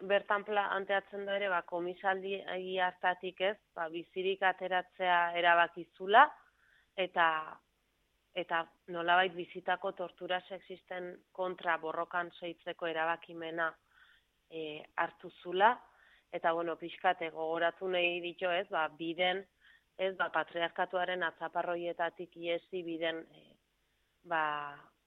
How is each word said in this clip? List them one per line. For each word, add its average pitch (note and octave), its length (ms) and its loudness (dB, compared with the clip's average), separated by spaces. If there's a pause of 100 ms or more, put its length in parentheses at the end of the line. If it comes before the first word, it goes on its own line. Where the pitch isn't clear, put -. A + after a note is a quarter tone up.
bertan G3+ 420 2
planteatzen G3 800 -2
da G3 100 -2
ere, G3+ 120 0
ba, F3 140 0
komisaldi F#3+ 800 -4 (400)
hartatik, F3+ 600 -2
ez, G3+ 180 0 (160)
ba, E3 140 -6
bizirik F#3 540 -4
ateratzea F#3 960 2
erabaki E3+ 480 4 (100)
zula, G#3 300 8 (680)
eta, F3+ 320 2 (1040)
eta E3+ 320 -2 (220)
nolabait F3 460 2
bizitako F3+ 580 -4
tortura F3+ 560 -6
sexisten F3+ 680 -12 (180)
kontra F3+ 460 -2
borrokan E3+ 520 -4 (100)
seitzeko E3+ 460 -8
erabakimena, E3 840 -4 (800)
e, D#3 320 -10 (140)
hartu E3 340 -4 (120)
zula, G3 360 6 (540)
eta, E3+ 200 0
bueno, E3 240 -2
pixkate E3+ 540 -2
gogoratu E3 580 -2
nahi F3 320 2
ditu, F3 300 -4
ez, F#3 180 0
ba, D#3+ 200 0
biden F3 560 -2 (600)
ez, F#3+ 120 0
ba, F3 160 0
patriarkatuaren F3 880 -2
atzaparroietatik E3+ 1120 -4
iesi E3+ 460 -4
biden, E3 400 -4 (160)
eh, D3+ 160 -20 (680)
ba, E3+ 180 0 (640)